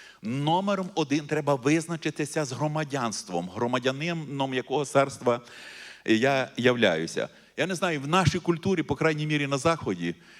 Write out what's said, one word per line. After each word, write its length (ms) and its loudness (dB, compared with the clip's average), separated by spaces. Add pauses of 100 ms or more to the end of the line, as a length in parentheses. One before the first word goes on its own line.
(220)
Номером 720 0
один 320 0
треба 280 0
визначитися 880 -2
з 60 -10
громадянством, 960 -2
громадянином 1040 -2
якого 320 -2
царства 560 2 (640)
я 520 4
являюся. 720 2 (280)
Я 100 0
не 80 -4
знаю, 260 -2
в 60 -6
нашій 320 4
культурі, 440 0
по 120 -2
крайній 320 0
мірі 200 0
на 100 0
Заході, 580 0 (240)